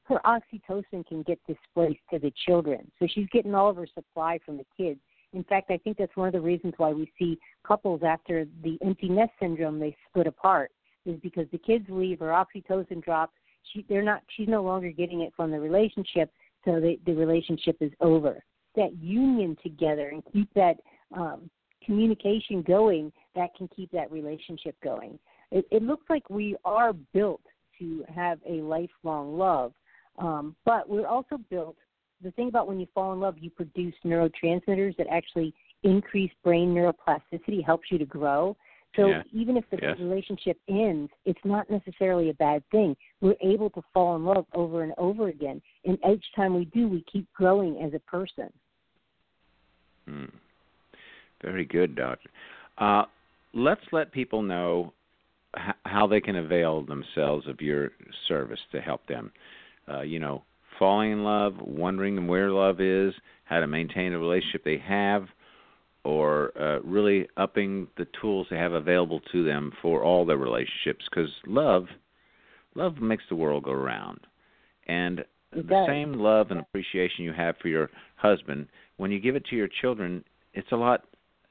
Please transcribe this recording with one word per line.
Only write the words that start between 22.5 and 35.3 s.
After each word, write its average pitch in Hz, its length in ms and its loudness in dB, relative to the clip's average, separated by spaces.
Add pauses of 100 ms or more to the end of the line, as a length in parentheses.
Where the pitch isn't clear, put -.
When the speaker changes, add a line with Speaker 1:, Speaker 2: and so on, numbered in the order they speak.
Speaker 1:
going, 175 500 4 (240)
that 180 200 -4
can 185 200 -12
keep 185 160 -12
that 156 200 -6
relationship 151 720 -12
going. 113 340 -8 (340)
It, 190 200 2
it 220 100 4
looks 269 280 -4
like 311 200 0
we 208 340 -4
are 220 300 2
built 180 480 -2 (380)
to 160 340 -8
have 175 240 -2 (100)
a 165 140 -6
lifelong 156 760 -6
love, 156 360 2 (460)
um, 156 440 -6
but 226 240 2
we're 202 200 -2
also 262 300 -4 (120)
built, 170 260 -6 (460)
the 180 100 -10
thing 247 160 -4
about 220 200 0
when 190 120 -6
you 180 140 -8
fall 190 200 -2
in 185 60 -6
love, 190 200 -2
you 165 100 -12
produce 175 440 -6 (120)
neurotransmitters 170 920 0
that 170 140 -2
actually 165 420 -2 (300)